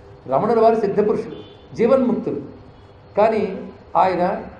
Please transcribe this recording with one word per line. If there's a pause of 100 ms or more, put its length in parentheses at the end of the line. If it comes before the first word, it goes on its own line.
(280)
రమణుల
వారు
సిద్ధపురుషులు, (400)
జీవన్ముక్తులు, (760)
కానీ (380)
ఆయన (180)